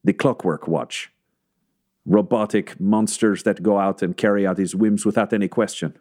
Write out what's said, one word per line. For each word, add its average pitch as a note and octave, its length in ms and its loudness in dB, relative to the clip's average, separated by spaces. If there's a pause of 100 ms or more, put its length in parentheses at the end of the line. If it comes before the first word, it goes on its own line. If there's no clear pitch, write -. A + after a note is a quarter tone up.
the D#3+ 120 2
Clockwork F#2 520 -2
Watch. - 460 -6 (920)
Robotic G#2 760 0
monsters G#2+ 600 0
that F#2+ 200 -2
go G2+ 160 2
out G2 240 -2
and F2+ 140 -4
carry G2+ 300 2
out F2+ 100 0
his F#2 180 -2
whims G#2 300 2
without G#2 300 0
any G2+ 140 0
question. G2 520 -4